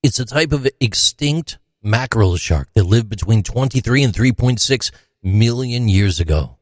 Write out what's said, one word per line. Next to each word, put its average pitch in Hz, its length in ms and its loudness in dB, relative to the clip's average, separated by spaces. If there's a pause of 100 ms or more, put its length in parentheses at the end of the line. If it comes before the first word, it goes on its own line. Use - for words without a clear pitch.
It's - 160 0
a 131 60 -2
type 143 280 -2
of 135 160 0 (120)
extinct 147 760 -2 (240)
mackerel 104 540 0
shark 73 380 -2
that 101 100 4
lived 107 240 2
between 107 360 0
twenty-three 131 580 -2
and 120 100 2
three 123 200 2
point 123 280 0
six - 300 -2 (320)
million 117 640 0
years 98 300 2
ago. 76 440 -2